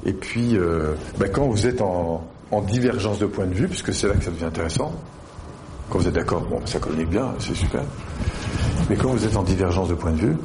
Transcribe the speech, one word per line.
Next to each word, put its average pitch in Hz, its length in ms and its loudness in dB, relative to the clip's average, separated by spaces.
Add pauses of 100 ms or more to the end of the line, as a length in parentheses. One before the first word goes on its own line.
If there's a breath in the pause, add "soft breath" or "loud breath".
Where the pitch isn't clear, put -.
Et 92 80 0
puis, 117 440 0
euh, 82 360 2 (240 loud breath)
bah, 98 120 2
quand 139 180 2
vous 104 180 2
êtes 123 160 2
en, 85 460 0 (240)
en 107 100 2
divergence 104 580 2
de 104 60 4
point 95 220 0
de 90 60 0
vue, 95 140 2
puisque - 260 -2
c'est 101 140 0
là 98 60 4
que 90 100 4
ça 90 80 -2
devient 82 140 -4
intéressant, 82 480 -2 (1000)
quand 95 80 2
vous 87 80 4
êtes 82 60 0
d'accord, 82 360 2
bon, 58 160 -2
ça - 140 -2
communique 80 300 -2
bien, 113 280 0
c'est - 160 -4
super. - 280 0 (1080 loud breath)
Mais 101 60 4
quand 117 140 2
vous 110 160 2
êtes 107 100 2
en 98 80 2
divergence 90 460 2
de 85 40 2
point 80 180 0
de 80 100 2
vue 147 240 4